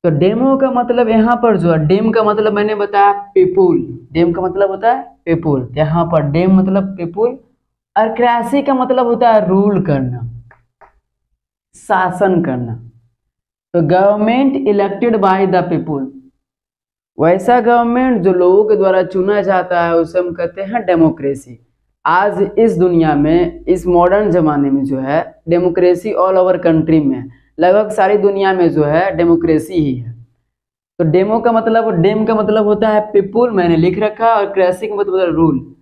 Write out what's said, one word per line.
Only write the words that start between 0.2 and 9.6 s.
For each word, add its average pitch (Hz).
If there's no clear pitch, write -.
का 269
मतलब 240
यहाँ 226
पर 226
जो 170
है, 156
डेम 214
का 220
मतलब 208
मैंने 208
बताया 202
पीपुल, 180
डेम 170
का 190
मतलब 190
होता 202
है -
पीपुल, 147
यहाँ 156
पर 165
डेम 175
मतलब 190
पीपुल, 202
और 220
क्रेसी 240
का 277
मतलब 254
होता 233
है 208
रूल 196